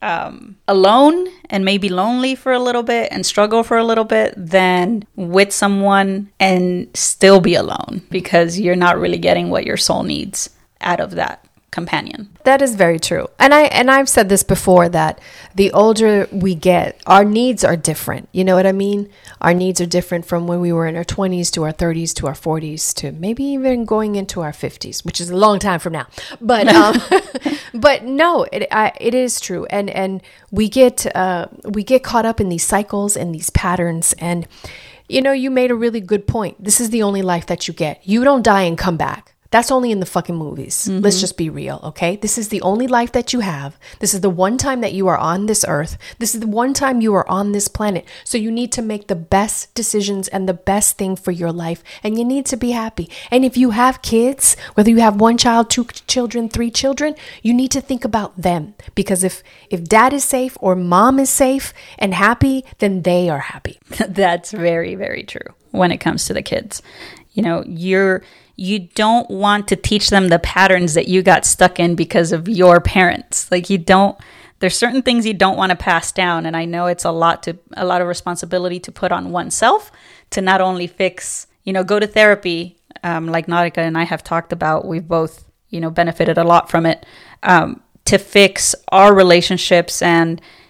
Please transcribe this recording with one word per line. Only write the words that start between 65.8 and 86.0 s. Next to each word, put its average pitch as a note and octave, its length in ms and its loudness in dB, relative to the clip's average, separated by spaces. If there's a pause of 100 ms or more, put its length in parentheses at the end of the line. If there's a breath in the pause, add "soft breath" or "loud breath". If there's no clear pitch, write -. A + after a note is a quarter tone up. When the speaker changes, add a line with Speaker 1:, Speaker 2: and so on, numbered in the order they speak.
Speaker 1:
it - 60 -4
comes - 300 -4
to - 60 -6
the - 80 -4
kids. - 400 -8 (520 loud breath)
You G3 100 -2
know, E3+ 240 -2
you're, F#3 560 0 (340 soft breath)
you F#3+ 200 -4
don't A3 540 0
want G3+ 380 0
to F#3+ 60 2
teach - 360 0
them F#3+ 160 4
the E3+ 100 4
patterns F3+ 560 2
that - 140 2
you F#3 160 2
got F3+ 220 4
stuck F3+ 340 2
in E3+ 160 2
because E3 360 0
of E3 160 -4
your F3+ 320 8
parents. - 720 0
Like, F3+ 220 -2
you F#3+ 80 0
don't, G3 360 4 (440 soft breath)
there's F3+ 180 -2
certain A#3+ 240 -2
things A#3+ 240 0
you A3 80 -2
don't F#3+ 240 2
wanna F#3 200 0
pass E3+ 340 -2
down. E3+ 340 -2
And E3 100 -6
I E3 100 -4
know F3 200 -4
it's F3 200 -2
a E3+ 60 0
lot E3 320 0
to, E3+ 140 -8 (180)
a F#3+ 100 -6
lot F3+ 160 0
of F3 60 -2
responsibility F3 720 -6
to - 100 -16
put - 200 -4
on F3+ 200 -6
oneself A3+ 600 0 (400 soft breath)
to G3 100 -4
not F#3+ 200 2
only F#3 240 -2
fix, - 600 -6 (160)
you F#3+ 100 -6
know, F#3 100 0
go G3+ 140 0
to G#3 80 2
therapy, G3+ 720 2 (260)
um, E3 240 -4
like E3 200 -2
Nautica F3 320 0
and E3 180 -2
I E3 60 0
have E3 200 -6
talked E3 300 -4
about, D#3+ 320 -2
we've E3 220 -8
both, E3 420 -4 (200)
you F3 100 -8
know, D#3+ 100 -4
benefited E3 480 0